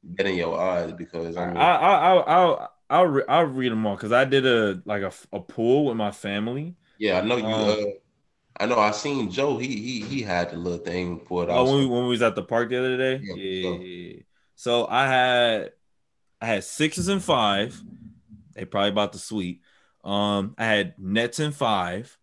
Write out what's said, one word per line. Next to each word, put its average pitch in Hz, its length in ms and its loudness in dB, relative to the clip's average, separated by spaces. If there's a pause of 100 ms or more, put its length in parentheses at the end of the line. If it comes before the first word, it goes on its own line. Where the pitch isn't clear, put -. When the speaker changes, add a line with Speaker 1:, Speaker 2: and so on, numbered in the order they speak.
Speaker 1:
betting 92 360 -2
your 82 200 -2
odds, 87 360 -2
because, 85 420 -10
I 87 120 -4
mean 90 100 -6
Speaker 2:
I, 160 180 4
I, 180 180 4
I, 175 260 6
I'll, 170 520 2 (160)
I'll 175 180 6
re-, 139 220 2
I'll 160 160 4
read 131 280 -2
'em 110 140 0
all, 101 100 -2
'cause 107 160 -4
I 127 120 6
did 131 220 2
a, 107 400 2
like, 101 160 -2
a 98 60 -4
f-, - 240 -14
a 98 80 -6
pool 127 460 2
with 117 100 -2
my 104 160 -2
family. 120 640 -6 (220)
Speaker 1:
Yeah, 98 200 0
I 95 80 0
know 123 100 2
you, 117 80 -2
Speaker 2:
Um, 110 240 0
Speaker 1:
uh, 107 160 0 (760)
I 107 80 -2
know 120 120 2
I 107 140 4
seen 131 380 -2
Joe. 131 280 0
He, 127 80 -6
he, 120 360 -6
he 127 200 -6
had 87 300 -2
the 85 40 -10
little 87 220 -4
thing 87 400 -6
pulled 87 320 -4
Speaker 2:
Oh, 87 100 0
Speaker 1:
out, 127 60 4
Speaker 2:
when 139 120 4
we, 135 60 4
Speaker 1:
so 131 40 0
Speaker 2:
when 123 160 0
we 123 60 -2
was 120 120 0
at 110 140 2
the 107 80 -4
park 117 260 -2
the 123 80 -2
other 127 180 -2
day? 131 260 -2
Speaker 1:
Yeah, 95 120 -12
Speaker 2:
Yeah, 92 280 -6
Speaker 1:
so 90 200 -4
Speaker 2:
yeah, 87 320 -14
yeah. - 80 -20 (320)
So 120 320 0
I 127 220 2
had, 123 640 2 (680)
I 110 60 -8
had 104 180 -2
Sixers 160 440 -2
and 196 140 0
five. 110 560 0 (760)
They 92 100 -10
probably 101 260 0
about 101 240 0
to 95 40 -14
sweep. 92 440 -6 (420)
Um, 101 540 -2
I 113 80 -2
had 101 320 0
Nets 110 420 -2
in 151 100 0
five. 107 720 -4